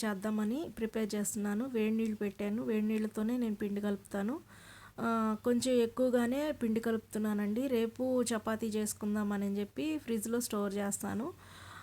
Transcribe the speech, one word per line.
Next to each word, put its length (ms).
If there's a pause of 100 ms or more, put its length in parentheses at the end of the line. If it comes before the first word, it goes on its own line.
చేద్దామని 720
ప్రిపేర్ 360
చేస్తున్నాను. 500
వేడి 300
నీళ్ళు 220
పెట్టాను, 460
వేడి 240
నీళ్ళతోనే 500
నేను 180
పిండి 260
కలుపుతాను. 600 (600)
ఆ, 440
కొంచెం 300
ఎక్కువగానే 800
పిండి 280
కలుపుతున్నానండి. 840
రేపు 560
చపాతీ 440
చేసుకుందామని 920
చెప్పి 400
ఫ్రిడ్జ్లో 420
స్టోర్ 340
చేస్తాను. 580 (500)